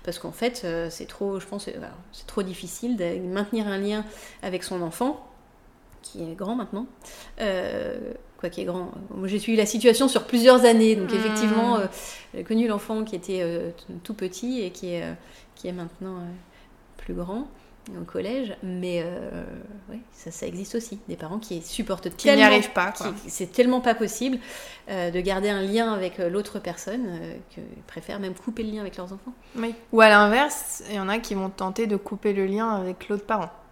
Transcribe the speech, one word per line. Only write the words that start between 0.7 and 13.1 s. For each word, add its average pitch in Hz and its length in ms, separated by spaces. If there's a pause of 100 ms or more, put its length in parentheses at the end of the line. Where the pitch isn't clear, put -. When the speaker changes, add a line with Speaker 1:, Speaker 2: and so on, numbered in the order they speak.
Speaker 1:
c'est - 160
trop, 196 340
je 180 80
pense, - 200
euh, - 100
voilà, - 160 (180)
c'est - 160
trop - 160
difficile 185 540
de 175 300
maintenir 208 400
un 196 100
lien 208 280 (360)
avec 185 220
son 180 180
enfant, 240 460 (760)
qui - 220
est 165 120
grand 196 200
maintenant, 220 300 (540)
euh, - 580 (400)
quoi, 175 120
qui 185 120
est 190 40
grand. 180 260 (240)
Moi, 190 140
j'ai 208 100
suivi 226 180
la 214 80
situation 226 440
sur 240 160
plusieurs 247 400
années, 220 320
donc 185 140
Speaker 2:
Hmm. 196 40
Speaker 1:
effectivement, 220 600
euh, 190 80 (480)
j'ai - 100
connu 226 240
l'enfant 220 380
qui 214 100